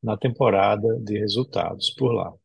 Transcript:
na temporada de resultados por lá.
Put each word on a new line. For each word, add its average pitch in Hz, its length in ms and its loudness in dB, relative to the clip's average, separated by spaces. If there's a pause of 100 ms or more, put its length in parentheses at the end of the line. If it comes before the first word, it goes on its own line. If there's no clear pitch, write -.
na 110 140 -2
temporada 107 800 2
de 104 200 -4
resultados 101 720 -2
por 127 240 0
lá. 90 180 -4 (120)